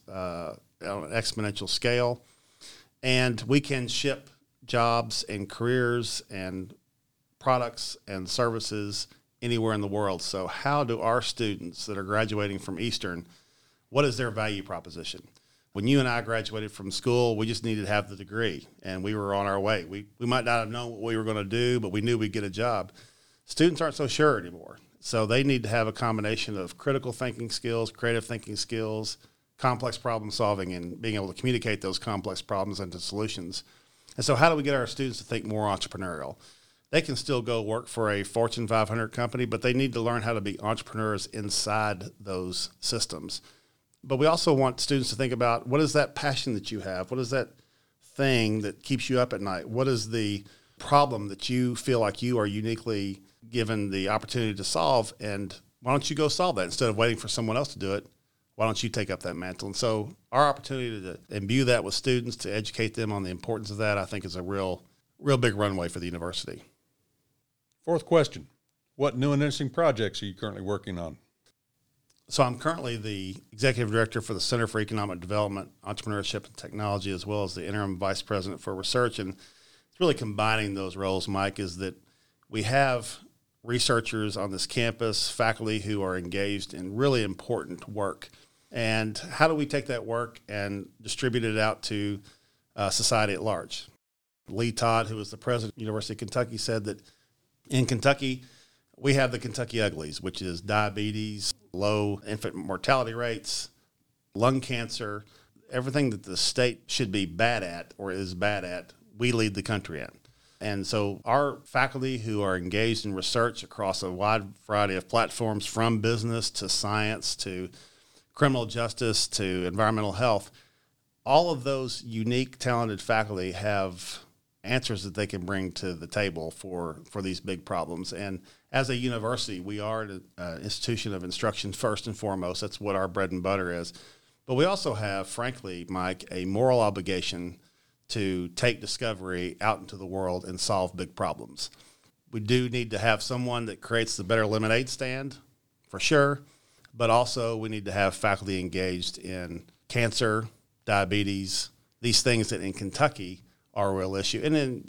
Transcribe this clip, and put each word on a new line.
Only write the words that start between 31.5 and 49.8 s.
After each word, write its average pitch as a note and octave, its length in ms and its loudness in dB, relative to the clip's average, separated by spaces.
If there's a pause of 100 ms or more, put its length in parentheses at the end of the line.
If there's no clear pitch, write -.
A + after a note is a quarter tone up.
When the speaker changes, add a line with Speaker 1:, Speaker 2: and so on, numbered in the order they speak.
Speaker 1:
those F#2+ 180 -2
complex G2 440 -4
problems G2 360 -2
into F2+ 220 -8
solutions. G2 640 -6 (520)
And A#2+ 100 0
so C#3 80 4
how D#3 160 8
do D#3+ 60 4
we D3 60 0
get C#3+ 120 2
our B2+ 120 0
students B2+ 320 -4
to - 60 -12
think A2+ 220 -4
more G#2+ 220 0
entrepreneurial? F2+ 680 -4 (560)
They D#3+ 100 4
can D3 140 -4
still B2 260 -2
go A2+ 200 -2
work A2 260 -4
for A2 220 0
a G2+ 120 0
Fortune A#2 460 0
five A2 200 4
hundred A2 240 -2
company, B2 340 -2
but A2 160 -2
they B2+ 100 4
need C3 220 0
to A#2+ 60 -2
learn A#2 220 0
how A#2 120 0
to G#2+ 60 -2
be G2 200 -4
entrepreneurs G#2+ 680 -2
inside G#2 760 -2 (160)
those F#2 580 -6
systems. - 640 -4 (600)
But C3+ 140 0
we D3 80 6
also E3 260 6
want C3 260 4
students C3+ 320 2
to G#2+ 60 -4
think B2+ 160 0
about, A#2+ 340 2
what C3+ 140 4
is D3+ 140 4
that C#3+ 200 2
passion C3+ 400 0
that G2+ 160 -4
you G#2+ 100 -4
have? F#2 300 -4
What B2+ 80 -4
is A#2+ 120 -2
that C3 180 0 (680)
thing A#2 460 4
that G2+ 220 -6
keeps - 260 0
you B2+ 100 4
up B2 140 2
at G2 80 -4
night? F#2+ 280 -4
What B2 200 0